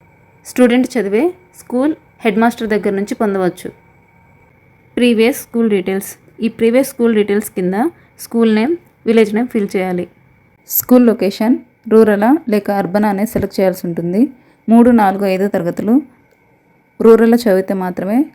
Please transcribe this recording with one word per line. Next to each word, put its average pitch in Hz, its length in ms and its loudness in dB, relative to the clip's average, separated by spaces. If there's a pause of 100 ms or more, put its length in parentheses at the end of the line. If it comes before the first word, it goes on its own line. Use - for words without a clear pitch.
(460)
స్టూడెంట్ 247 520 0
చదివే 220 360 -2 (260)
స్కూల్ 269 360 -4 (300)
హెడ్ 220 140 0
మాస్టర్ 226 280 0
దగ్గర 202 220 -2
నుంచి 202 260 -4
పొందవచ్చు. 190 560 -4 (1300)
ప్రీవియస్ 233 400 2
స్కూల్ 233 320 -4
డీటెయిల్స్, 190 720 -6
ఈ 226 60 -2
ప్రీవియస్ 233 420 0
స్కూల్ 226 260 0
డీటెయిల్స్ 208 340 -2
కింద 185 240 -4 (460)
స్కూల్ 226 360 0
నేమ్, 262 200 0 (300)
విలేజ్ 220 300 2
నేమ్ 240 120 -2
ఫిల్ 202 280 -4
చేయాలి. 185 320 -4 (600)
స్కూల్ 247 400 2
లొకేషన్ 220 500 0 (320)
రూరలా 220 480 4 (120)
లేక 208 220 -2
అర్బనా 202 380 -2
అనేది 202 220 -4
సెలెక్ట్ 196 280 -4
చేయాల్సి 185 280 -2
ఉంటుంది. 175 420 -2 (400)
మూడు, 233 200 6
నాలుగు, 202 360 2
ఐదో 190 220 0
తరగతులు 190 540 -2 (1000)
రూరల్లో 226 360 6
చదివితే 190 360 0
మాత్రమే 185 600 -4